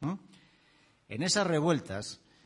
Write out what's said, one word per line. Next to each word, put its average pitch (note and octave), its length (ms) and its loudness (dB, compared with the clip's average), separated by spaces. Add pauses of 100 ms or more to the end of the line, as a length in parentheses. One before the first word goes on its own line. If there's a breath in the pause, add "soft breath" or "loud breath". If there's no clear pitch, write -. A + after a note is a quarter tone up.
¿Mm? D#3 120 -4 (960 soft breath)
En A2+ 140 -6
esas F#3+ 240 2
revueltas D3+ 720 0 (240 soft breath)